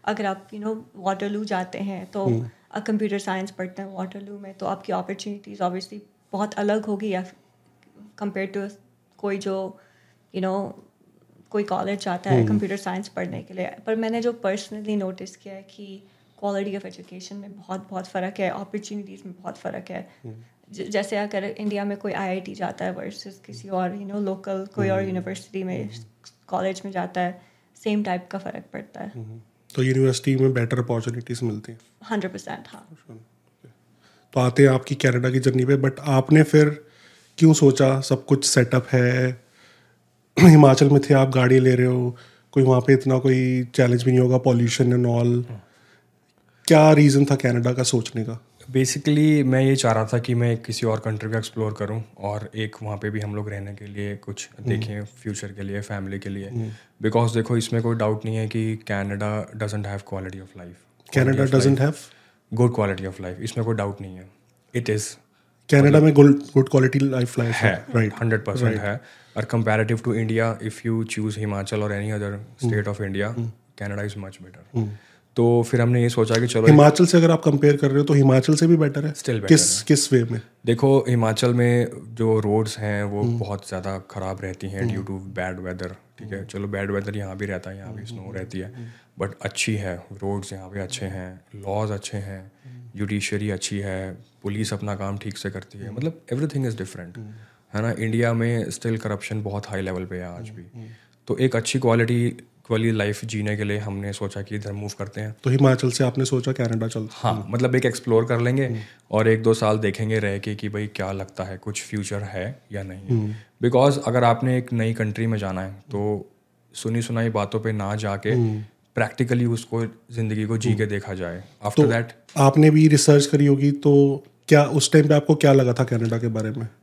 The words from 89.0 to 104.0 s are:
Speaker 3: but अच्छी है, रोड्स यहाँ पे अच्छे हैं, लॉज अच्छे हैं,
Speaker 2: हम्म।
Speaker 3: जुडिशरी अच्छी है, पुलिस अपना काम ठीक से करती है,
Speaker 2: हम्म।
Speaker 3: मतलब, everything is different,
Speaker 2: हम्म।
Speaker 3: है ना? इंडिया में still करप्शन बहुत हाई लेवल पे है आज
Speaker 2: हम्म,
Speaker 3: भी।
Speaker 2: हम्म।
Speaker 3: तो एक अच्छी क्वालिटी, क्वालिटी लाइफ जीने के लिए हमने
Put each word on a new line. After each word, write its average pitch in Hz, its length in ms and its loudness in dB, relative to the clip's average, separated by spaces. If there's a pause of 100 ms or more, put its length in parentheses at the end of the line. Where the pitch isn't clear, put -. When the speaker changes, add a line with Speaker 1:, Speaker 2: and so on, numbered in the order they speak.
Speaker 3:
but - 160 -12
अच्छी - 320 -4
है, 95 220 -6
रोड्स 98 560 -8
यहाँ 95 160 -16
पे 98 120 -10
अच्छे 95 260 -8
हैं, 92 340 -12 (140)
लॉज 104 360 -4
अच्छे 104 280 -8
हैं, 98 340 -12 (140)
Speaker 2:
हम्म। 123 320 -18
Speaker 3:
जुडिशरी 104 520 -4
अच्छी 98 280 -6
है, 95 360 -8 (280)
पुलिस 104 300 -4
अपना 104 220 -6
काम 98 240 -8
ठीक 101 200 -10
से 98 120 -8
करती 101 280 -16
है, 98 80 -14
Speaker 2:
हम्म। 104 100 -12
Speaker 3:
मतलब, 156 260 -6 (100)
everything 139 320 -4
is 113 80 -4
different, 92 460 -12
Speaker 2:
हम्म। 107 120 -16 (440)
Speaker 3:
है 107 80 -2
ना? 117 80 -2
इंडिया 113 420 0
में 113 340 0
still 113 320 -6
करप्शन 107 440 -6
बहुत 104 240 -8
हाई 98 140 -8
लेवल 92 240 -6
पे 90 120 -12
है 90 80 -10
आज 90 240 -14
Speaker 2:
हम्म, 107 120 -18
Speaker 3:
भी। 98 180 -20
Speaker 2:
हम्म। 110 100 -16 (380)
Speaker 3:
तो 131 100 -4
एक 123 200 0
अच्छी 113 220 -2
क्वालिटी, 120 580 2 (300)
क्वालिटी 113 300 0
लाइफ 104 280 -2
जीने 104 320 -4
के 104 80 -4
लिए 104 140 -4
हमने 101 340 -8